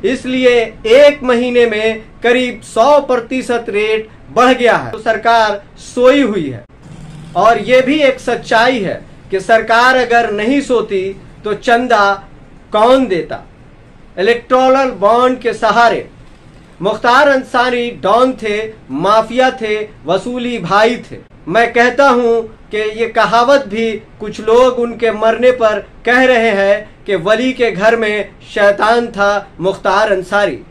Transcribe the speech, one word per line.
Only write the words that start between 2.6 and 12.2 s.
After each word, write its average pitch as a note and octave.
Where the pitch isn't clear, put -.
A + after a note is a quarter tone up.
सौ C#4
प्रतिशत B3
रेट A3
बढ़ B3+
गया A#3+
है। B2+
तो A3
सरकार A3
सोई C4
हुई G3+
है। A#2+
और A3
ये B3
भी C#4+
एक C4
सच्चाई A#3+
है D3+
कि F#3+
सरकार A3+
अगर A#3
नहीं A3
सोती G#3
तो G#3
चंदा A#3